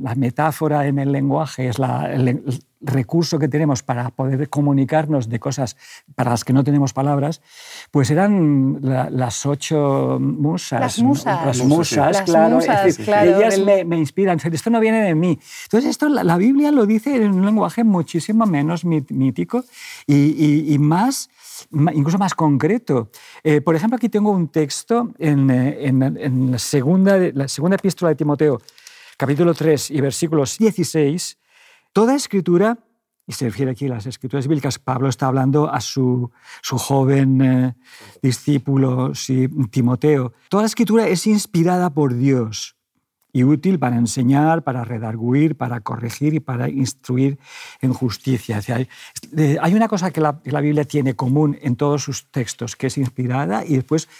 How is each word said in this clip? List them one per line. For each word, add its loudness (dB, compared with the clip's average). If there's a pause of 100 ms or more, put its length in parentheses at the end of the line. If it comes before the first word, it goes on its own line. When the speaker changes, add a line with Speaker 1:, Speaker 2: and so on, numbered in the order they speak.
Speaker 1:
la -6
metáfora 0
en 0
el -2
lenguaje -2
es -4
la, -2
el, 0
el -4 (180)
recurso -2
que 0
tenemos 0
para -6
poder -2
comunicarnos 0
de -4
cosas -6 (380)
para -2
las -2
que 0
no 4
tenemos 0
palabras, -2 (480)
pues 2
eran 2
la, -2
las -4
ocho 0
musas, -2
Speaker 2:
Las -2
Speaker 1:
¿no? 4
Speaker 2:
musas. 0
Speaker 1:
Las 0
Speaker 3:
Musas, 2
sí. -4
Speaker 1:
musas, 2
Speaker 2:
Las 0
Speaker 1:
claro, 4
Speaker 2:
musas, 2
Speaker 1:
es 2 (120)
decir, -10
Speaker 2:
claro, 4
Speaker 1:
ellas 4
Speaker 2:
del 0
Speaker 1:
me, 4
me -2
inspiran. 0
Esto -4
no 2
viene 2
de 0
mí. 0 (260)
Entonces 0
esto -2
la, 0
la 4
Biblia 4
lo 4
dice 0
en 2
un 2
lenguaje 0
muchísimo 0
menos 0
mit-, -2
mítico -2 (440)
y, 4
y, 2
y 2
más, 0 (400)
ma-, 0
incluso 0
más 0
concreto. 0 (340)
Eh, 4
por 0
ejemplo, 0
aquí -2
tengo 2
un 0
texto -2
en, 2
eh, 0
en, 2
en -2
la -2
segunda, 2
la 0
segunda -2
epístola -2
de 2
Timoteo, 0 (560)
capítulo 2
tres 0
y -2
versículos -2
dieciséis, 0 (560)
toda 4
escritura, 0 (480)
y -14
se -6
refiere -4
aquí -6
a -2
las -8
escrituras -6
bíblicas, -2
Pablo -2
está -2
hablando 2
a -4
su, -2 (320)
su -6
joven, 2
eh, 2 (480)
discípulo, 0
sí, -2 (220)
Timoteo. 0 (160)
Toda 0
escritura 2
es 0
inspirada 2
por 0
Dios -2 (560)
y 2
útil 2
para -2
enseñar, 2
para -4
redarguir, -2
para -6
corregir -4
y -2
para -6
instruir -2 (420)
en 0
justicia. -4
O -6
sea, -6
hay, -4 (480)
eh, 2
hay 2
una 2
cosa -2
que -4
la, 0
que -10
la -2
Biblia 0
tiene -2
común 0
en -2
todos -2
sus -10
textos, -8
que -6
es -4
inspirada -4
y -2
después -2 (120)